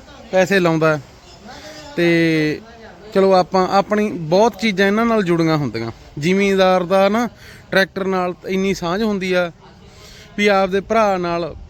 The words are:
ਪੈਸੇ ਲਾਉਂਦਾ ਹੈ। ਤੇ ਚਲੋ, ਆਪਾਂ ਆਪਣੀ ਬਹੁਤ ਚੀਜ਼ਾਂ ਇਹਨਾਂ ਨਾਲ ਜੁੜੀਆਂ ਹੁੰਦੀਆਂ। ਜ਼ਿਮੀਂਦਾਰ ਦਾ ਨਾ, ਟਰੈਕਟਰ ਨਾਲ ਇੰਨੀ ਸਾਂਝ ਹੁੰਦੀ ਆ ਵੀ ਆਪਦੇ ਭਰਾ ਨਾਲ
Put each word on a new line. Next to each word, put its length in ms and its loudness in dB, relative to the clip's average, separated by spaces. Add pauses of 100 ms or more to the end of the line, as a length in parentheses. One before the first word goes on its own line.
(320)
ਪੈਸੇ 260 2
ਲਾਉਂਦਾ 380 2
ਹੈ। 60 -10 (960)
ਤੇ 640 0 (540)
ਚਲੋ, 180 4
ਆਪਾਂ 360 2
ਆਪਣੀ 440 0
ਬਹੁਤ 480 0
ਚੀਜ਼ਾਂ 260 2
ਇਹਨਾਂ 200 2
ਨਾਲ 160 2
ਜੁੜੀਆਂ 340 2
ਹੁੰਦੀਆਂ। 340 -4 (280)
ਜ਼ਿਮੀਂਦਾਰ 640 2
ਦਾ 260 2
ਨਾ, 200 0 (420)
ਟਰੈਕਟਰ 340 0
ਨਾਲ 300 -2 (120)
ਇੰਨੀ 280 -2
ਸਾਂਝ 280 -4
ਹੁੰਦੀ 300 -2
ਆ 200 -2 (840)
ਵੀ 100 0
ਆਪਦੇ 340 2
ਭਰਾ 360 0
ਨਾਲ 400 -4 (140)